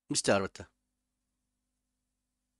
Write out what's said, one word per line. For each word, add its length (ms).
Mis 120
te 80
arvate? 400